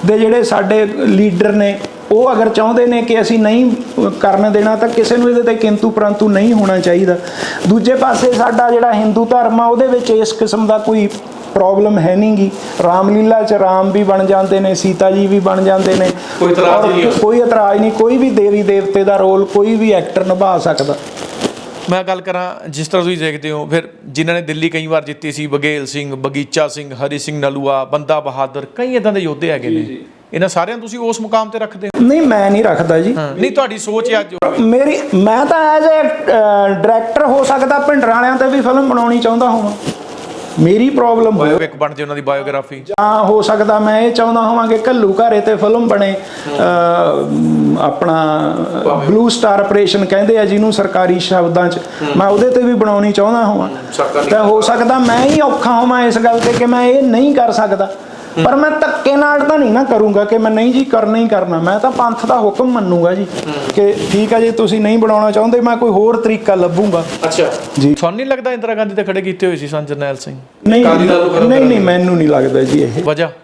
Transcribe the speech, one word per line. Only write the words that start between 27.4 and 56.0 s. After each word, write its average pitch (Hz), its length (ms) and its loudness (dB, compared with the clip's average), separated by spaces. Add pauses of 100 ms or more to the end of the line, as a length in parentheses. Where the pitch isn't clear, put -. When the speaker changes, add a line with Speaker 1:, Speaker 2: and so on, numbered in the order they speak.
Speaker 2:
ਬੰਦਾ 147 360 -4
ਬਹਾਦਰ, 135 460 -6 (100)
ਕਈ 254 200 -4
ਏਦਾਂ 214 180 0
ਦੇ 202 60 -2
ਯੋਧੇ 160 320 -4
ਹੈਗੇ 123 180 -4
ਨੇ। 110 60 -2
Speaker 1:
ਜੀ, 107 80 -2
ਜੀ। - 220 -12 (280)
Speaker 2:
ਇਹਨਾਂ 180 160 0
ਸਾਰਿਆਂ 185 280 -4
ਨੂੰ 233 40 -14
ਤੁਸੀਂ 233 180 -14
ਉਸ 226 220 -6
ਮੁਕਾਮ 220 280 -2
ਤੇ 220 100 -8
ਰੱਖਦੇ 208 280 -10
ਹੋ? 233 200 2
Speaker 1:
ਨਹੀਂ, 294 140 4
ਮੈਂ 214 300 2
ਨਹੀਂ 208 120 2
ਰੱਖਦਾ 165 360 2
ਜੀ। 214 160 0
Speaker 2:
ਹਾਂ, 147 200 -6
ਨਹੀਂ, 226 160 -2
ਤੁਹਾਡੀ 233 260 -2
ਸੋਚ 220 360 -4
ਹੈ 214 60 2
ਅੱਜ। 180 160 -8 (240)
Speaker 1:
ਮੇਰੀ, 254 400 2 (140)
ਮੈਂ 214 320 2
ਤਾਂ 311 340 2
as 311 60 0
a, 320 40 4
ਅਹ, 208 920 2
ਡਾਇਰੈਕਟਰ 226 420 0
ਹੋ 269 180 2
ਸਕਦਾ 269 360 0
ਭਿੰਡਰਾਂ 269 360 2
ਵਾਲਿਆਂ 247 200 0
ਤੇ 262 120 0
ਵੀ 262 140 0
ਫਿਲਮ 262 280 0
ਬਣਾਉਣੀ 240 300 0
ਚਾਹੁੰਦਾ 233 300 0
ਹੋਵਾਂ, 214 220 -2 (880)
ਮੇਰੀ 208 300 4
ਪ੍ਰੋਬਲਮ 226 480 2
ਹੋਵੇ। 151 120 2
Speaker 2:
ਬਾਇਓਪਿਕ 160 260 -2
ਬਣ 147 180 -4
ਜੇ 147 100 -8
ਉਹਨਾਂ 147 120 -6
ਦੀ 143 60 -8
ਬਾਇਓਗ੍ਰਾਫੀ। 139 580 -4
Speaker 1:
ਜਾਂ 208 440 0
ਹੋ 214 180 2
ਸਕਦਾ 214 380 2
ਮੈਂ 214 220 0
ਇਹ 233 100 2
ਚਾਹੁੰਦਾ 233 300 0
ਹੋਵਾਂ 226 260 0
ਕਿ 220 100 0
ਘੱਲੂ 220 440 0
ਘਾਰੇ 220 200 2
ਤੇ 214 140 0
ਫਿਲਮ 220 320 0
ਬਣੇ, 202 260 0
ਅਹ, 156 1700 0
ਆਪਣਾ 156 580 0 (460)
Speaker 2:
ਭਾਵੇਂ। 147 220 0
Speaker 1:
ਬਲੂ 220 220 2
ਸਟਾਰ 202 300 0
ਆਪਰੇਸ਼ਨ 202 460 0
ਕਹਿੰਦੇ 202 320 2
ਆ 214 80 2
ਜਿਹਨੂੰ 208 280 0
ਸਰਕਾਰੀ 185 460 0
ਸ਼ਬਦਾਂ 175 500 0
'ਚ, 170 80 -4
Speaker 2:
ਹੂੰ। - 300 -10 (100)
Speaker 1:
ਮੈਂ 196 100 2
ਉਹਦੇ 208 220 2
ਤੇ 254 140 2
ਵੀ 247 100 2
ਬਣਾਉਣੀ 208 380 0
ਚਾਹੁੰਦਾ 214 340 2
ਹੋਵਾਂ। 202 220 0
Speaker 2:
ਹੂੰ, - 100 -8 (160)
ਸਰਕਾਰੀ। - 360 -2
Speaker 1:
ਤਾਂ 214 140 2
ਹੋ 214 180 4
ਸਕਦਾ 240 380 2
ਮੈਂ 240 260 2
ਹੀ 302 160 4
ਔਖਾ 277 380 0
ਹੋਵਾਂ 247 220 2